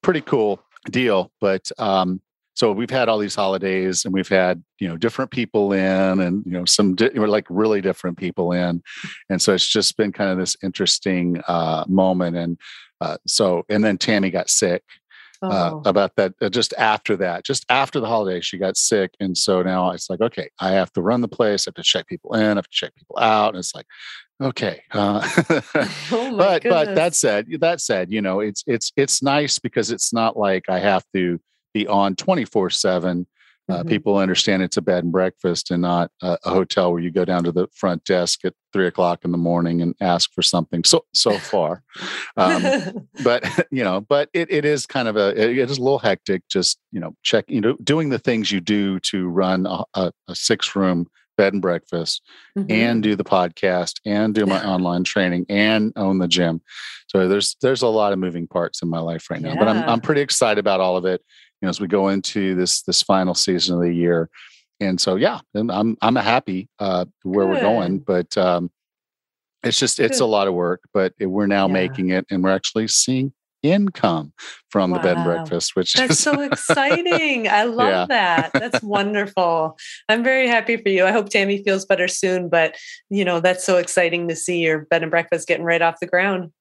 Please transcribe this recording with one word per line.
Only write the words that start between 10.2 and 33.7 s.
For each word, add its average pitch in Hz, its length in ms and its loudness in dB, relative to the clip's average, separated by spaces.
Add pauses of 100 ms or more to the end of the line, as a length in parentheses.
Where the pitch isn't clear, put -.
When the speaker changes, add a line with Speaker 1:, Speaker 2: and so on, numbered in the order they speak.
Speaker 1:
of 92 80 0
this 90 240 -4
interesting, 87 840 -2
uh, 82 400 0
moment. 92 480 2
And, 85 200 -4 (440)
uh, 80 160 -4 (100)
so, 90 420 2
and 104 140 2
then 104 160 2
Tammy 98 320 0
got 90 180 -2
sick, 90 360 0 (580)
uh, 160 320 0
Speaker 2:
Oh. 151 100 -12
Speaker 1:
about 98 320 2
that, 92 240 0
uh, 104 80 -2
just 110 300 -2
after 107 380 0
that, 87 280 -4
just - 240 -6
after 135 300 0
the 113 80 -2
holiday, 101 340 -2
she 92 160 -8
got 92 200 -2
sick. 98 420 0
And 92 180 -4
so 92 260 2
now 92 280 0
it's 90 180 -10
like, 87 120 -6
"Okay, 110 280 -2 (120)
I 95 120 0
have 95 200 0
to - 100 -2
run 117 200 0
the 110 60 -4
place. 104 380 0
I - 40 -10
have - 40 -20
to 85 80 -12
check - 240 -2
people - 280 -10
in, 110 60 2 (120)
I - 20 2
have 98 100 -2
to - 60 -20
check - 240 -6
people - 240 -12
out." 110 320 4
And 95 80 -10
it's - 160 -8
like, - 120 -16 (540)
"Okay." 120 400 -4 (120)
Uh, 101 280 0
<laughs> 156 400 0 (140)
Speaker 2:
<laughs> 135 380 -2
Oh 247 180 -2
my 226 60 -6
Speaker 1:
but, 196 260 4
but 170 220 4
that - 100 -2
Speaker 2:
goodness. 170 240 2
Speaker 1:
said, 110 280 2 (140)
that 165 200 0
said, 92 320 -2
you 107 100 0
know, 95 180 0
it's, 107 260 -4
it's, 117 300 -2
it's 139 260 0
nice 139 360 0
because 113 320 -2
it's - 240 -4
not 113 220 0
like 98 340 0
I 92 80 0
have 95 260 2 (100)
to 90 260 0 (340)
be 107 140 -2
on 98 280 2
twenty-four 113 540 0
seven. 90 560 0 (400)
Uh, 90 120 -2